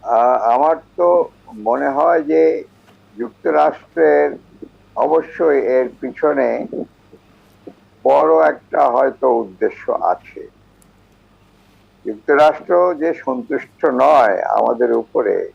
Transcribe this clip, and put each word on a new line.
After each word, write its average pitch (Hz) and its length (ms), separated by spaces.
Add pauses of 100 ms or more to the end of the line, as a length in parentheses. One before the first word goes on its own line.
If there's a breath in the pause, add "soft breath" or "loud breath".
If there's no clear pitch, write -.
আহ, 117 400
আমার 135 340 (200)
তো 175 320 (260)
মনে 120 340
হয় 160 340
যে 160 420 (540)
যুক্তরাষ্ট্রের 151 1120 (680)
অবশ্যই 151 640
এর 127 260 (120)
পিছনে 127 640 (1400)
বড় 156 440
একটা 147 400
হয়তো 131 420
উদ্দেশ্য 107 640
আছে। - 560 (1600)
যুক্তরাষ্ট্র 156 920
যে 160 160
সন্তুষ্ট 131 720
নয় 131 580
আমাদের 117 500
উপরে 101 640